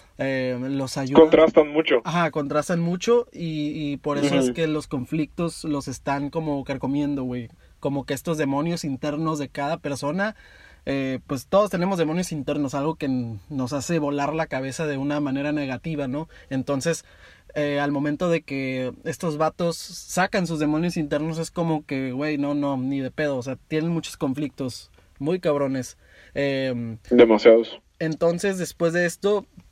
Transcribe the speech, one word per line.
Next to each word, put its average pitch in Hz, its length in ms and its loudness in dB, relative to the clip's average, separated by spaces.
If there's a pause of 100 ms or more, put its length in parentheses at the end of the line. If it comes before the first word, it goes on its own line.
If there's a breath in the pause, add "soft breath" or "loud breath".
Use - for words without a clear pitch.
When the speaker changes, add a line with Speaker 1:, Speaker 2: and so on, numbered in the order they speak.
(180)
Speaker 1:
eh, 131 400 -2 (120)
los 135 280 -4
ayudan. 143 260 6
Speaker 2:
Contrastan 160 460 8
mucho. 147 360 4
Speaker 1:
Ajá, 160 260 0
contrastan 147 480 0
mucho 185 540 2
y, 156 380 -4 (200)
y 139 60 -4
por 143 200 -2
eso 143 180 2
es 135 100 4
Speaker 2:
Ujú. 123 80 0
Speaker 1:
que 160 140 0
los 151 200 -2
conflictos 156 800 -4
los 143 220 -2
están 139 420 -4
como 151 340 -2
carcomiendo, 139 600 -2
güey. 123 260 -6 (300)
Como 143 260 -4
que 147 80 -4
estos 156 240 -4
demonios 156 480 -2
internos 151 540 -2
de 139 100 -6
cada 147 280 -4
persona, 160 580 -4 (500 soft breath)
eh, 131 420 -2
pues 135 200 -6
todos 202 220 4
tenemos 185 280 0
demonios 165 340 0
internos, 143 440 -2
algo 151 200 -2
que 147 120 -6
n-, 120 320 -2 (100)
nos 131 240 -4
hace 160 260 0
volar 143 340 -2
la 160 140 -2
cabeza 135 400 -6
de 143 100 -2
una 143 220 -2
manera 143 320 -2
negativa, 143 560 -4
¿no? 147 220 -6 (200 soft breath)
Entonces, 135 540 -2 (520 soft breath)
eh, 143 240 0
al 143 120 0
momento 147 380 -2
de 165 120 2
que 131 520 -6 (100)
estos 160 340 -4
vatos 160 380 0
sacan - 720 -2
sus 165 120 -4
demonios 156 380 0
internos, 156 420 -2
es 165 120 -6
como 160 340 -2
que, 135 280 -4
güey, 147 240 -2
no, 143 180 -2
no, 143 220 0
ni 135 240 -2
de 131 100 -4
pedo. 147 260 -2
O 120 60 -6
sea, 131 140 -6 (100)
tienen 156 240 0
muchos 160 260 -4
conflictos 135 720 -4 (280)
muy 170 200 0
cabrones. 139 580 0 (360 soft breath)
Em, 131 640 -2 (120)
Speaker 2:
Demasiados. 117 720 8 (180)
Speaker 1:
entonces, 170 580 0
después 170 340 -2
de 175 140 2
esto, 196 400 0 (260)